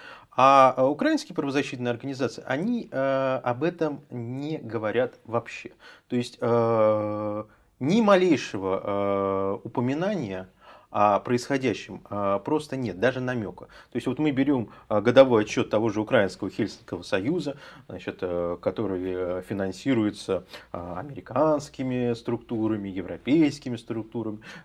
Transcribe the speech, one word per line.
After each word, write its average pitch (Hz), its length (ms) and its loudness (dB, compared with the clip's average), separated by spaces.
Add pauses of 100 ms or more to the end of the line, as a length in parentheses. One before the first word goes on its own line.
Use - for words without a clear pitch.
(360)
А, 131 420 8
э, 131 60 2
украинские 170 520 0
правозащитные 135 560 -2
организации, 127 540 -4
они, 202 460 -2
э, 135 520 0
об 123 200 -2
этом 156 380 -2 (100)
не 131 460 -6
говорят 113 680 -4
вообще. - 460 -6 (360)
То 131 80 -4
есть, 120 260 -4
э, 107 1000 2 (360)
ни 175 220 2
малейшего, 156 840 2
э, 98 800 0
упоминания 127 840 -4 (480)
о 104 240 6
происходящем, 123 920 -2
э, 101 340 0
просто 147 320 -2
нет, 101 220 -4
даже 127 200 2
намека. 123 460 -6 (260)
То - 60 -6
есть 117 80 -4
вот 127 140 -2
мы 151 100 2
берем, 135 400 2 (200)
э, 104 120 2
годовой 120 400 8
отчет 110 300 -2
того 113 180 2
же 104 100 -2
Украинского 104 520 0
Хельсинского - 500 -6
союза, 139 540 -2 (340)
значит, - 320 -12
э, 87 400 -4
который, 98 400 -4 (380)
э, - 100 -10
финансируется, 98 960 -2 (280)
э, 87 280 -10
американскими 131 1120 -2
структурами, 110 760 -4
европейскими 120 840 0
структурами, 110 640 -8 (280)